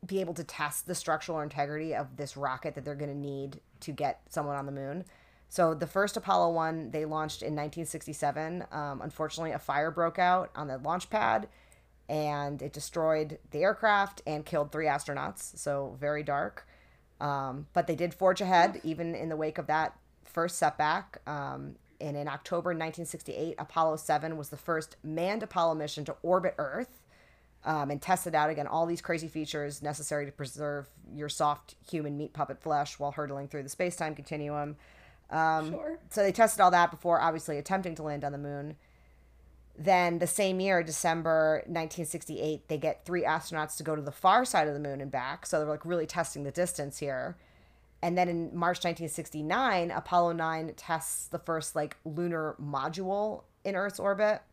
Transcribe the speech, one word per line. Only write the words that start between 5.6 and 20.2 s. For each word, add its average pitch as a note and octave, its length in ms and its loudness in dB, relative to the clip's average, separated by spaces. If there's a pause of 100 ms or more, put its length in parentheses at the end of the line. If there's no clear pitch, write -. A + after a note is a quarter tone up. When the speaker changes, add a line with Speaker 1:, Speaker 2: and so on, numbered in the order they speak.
Speaker 1:
the D#3 140 -4
first G3 300 0
Apollo F#3 340 4
one D#3+ 400 -2
they D#3 140 -2
launched D#3 360 -4
in D3+ 140 -2
nineteen D3 300 -4
sixty-seven. D#3 840 -4
Um, C#3+ 320 -6
unfortunately, D#3 500 -4
a C#3+ 80 -2
fire D3+ 320 0
broke E3+ 280 0
out F3+ 360 4
on D3 120 -6
the C3+ 120 -6
launch E3 300 -4
pad, G#3+ 380 2 (600)
and D3 520 -2
it C#3+ 120 -8
destroyed D#3 680 0 (120)
the D3+ 120 0
aircraft G#3 640 4
and D3+ 180 -4
killed D3 280 0
three D#3 140 0
astronauts. C#3+ 680 -2
So C#3 440 -4
very D3 220 -2
dark. D3 440 -4 (540)
Um, C#3 500 -2
but F3 160 2
they E3 80 2
did E3+ 180 0
forge F#3 280 4
ahead, F#3 360 6
Speaker 2:
Oof. - 80 -10
Speaker 1:
even E3 300 -2
in D3+ 140 -4
the D#3 80 -2
wake D#3 200 -2
of D3+ 100 -6
that D#3 280 2 (300)